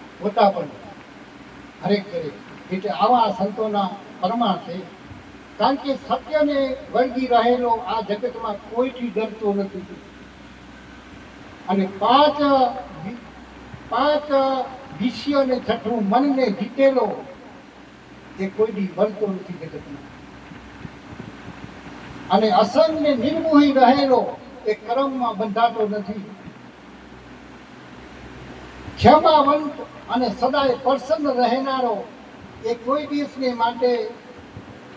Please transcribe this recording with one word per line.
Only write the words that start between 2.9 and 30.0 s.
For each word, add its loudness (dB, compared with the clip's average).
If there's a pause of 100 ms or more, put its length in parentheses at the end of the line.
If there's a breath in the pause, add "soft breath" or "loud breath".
સંતોના -2 (320)
પ્રમાણ 0
છે. -10 (800)
કારણ 4
કે -4
સત્યને 0 (160)
વળગી 0
રહેલો 4
આ -2
જગતમાં -6
કોઈથી -4
ડરતો -2
નથી. -4 (1900)
અને 0 (100)
પાંચ 6 (640)
વિ-, -8 (720)
પાંચ 2 (720)
વિષયોને 2
છઠ્ઠું -2
મનને 4
જીતેલો 2 (1160)
એ -2
કોઈ 0
દી -4
વળતો 0
નથી -6
જગતમાં. -14 (2250)
અને 4
અસંગને 4
નિર્મોહી 4
રહેલો 4 (280)
એ 2
કર્મમાં -2
બંધાતો 0
નથી. -6 (2750)
ક્ષમાવંત 6 (360)